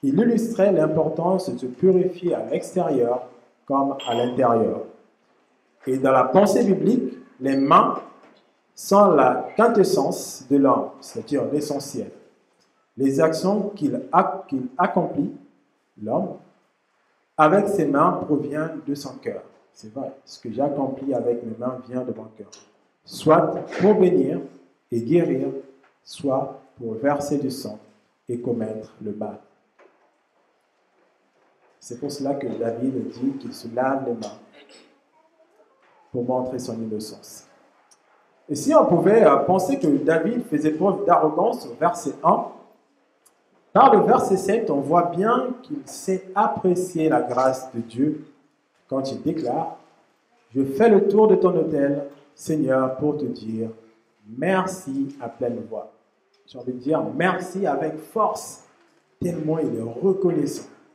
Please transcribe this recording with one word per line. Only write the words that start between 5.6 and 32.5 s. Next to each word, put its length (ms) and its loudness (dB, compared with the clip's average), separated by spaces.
Et 100 0
dans 140 2
la 140 6
pensée 380 4
biblique, 540 2
les 160 0
mains 440 4
sont 380 4
la 440 4
quintessence 960 2
de 80 4
l'homme, 320 4
c'est-à-dire 460 -6
l'essentiel. 680 -6
Les 240 2
actions 480 0
qu'il 320 -4
ac-, 360 0
qu'il 200 -4
accomplit, 540 0
l'homme, 360 -4
avec 300 4
ses 180 0
mains 400 2
provient 460 -4
de 100 -4
son 220 -12
cœur. 260 -10
C'est 220 -20
vrai, 180 -8
ce 140 -20
que 120 -12
j'accomplis 640 -4
avec 300 -2
mes 140 -10
mains 300 -6
vient 140 -6
de 120 -6
mon 120 -12
cœur. 120 -18
Soit 500 2
pour 160 6
bénir 460 2
et 100 -2
guérir, 460 0
soit 580 -6
pour 180 -8
verser 420 -2
du 120 -2
sang 300 -10
et 120 -6
commettre 600 -6
le 120 -8
mal. 260 -10
C'est 200 -16
pour 120 -8
cela 220 -4
que 140 -6
David 600 -4